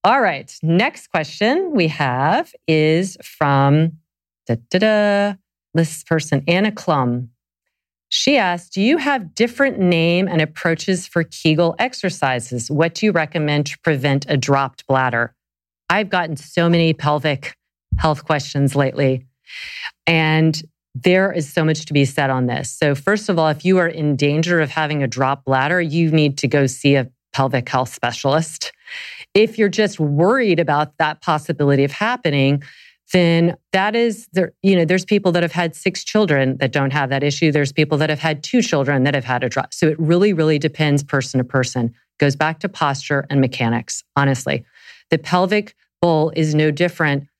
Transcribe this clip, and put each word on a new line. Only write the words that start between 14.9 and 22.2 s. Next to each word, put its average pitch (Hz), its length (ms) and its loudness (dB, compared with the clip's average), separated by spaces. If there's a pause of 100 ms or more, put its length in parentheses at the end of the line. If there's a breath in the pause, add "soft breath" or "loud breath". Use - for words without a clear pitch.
I've 196 220 0
gotten 165 260 -2
so 170 320 0
many 165 240 4
pelvic 147 640 -2 (400)
health 151 280 0
questions 143 500 0
lately. 135 500 0 (800 loud breath)
And 160 560 2 (320)
there 185 380 2
is 151 200 -6
so 160 140 0
much 156 220 -2
to 151 60 -8
be 143 120 4
said 135 240 -2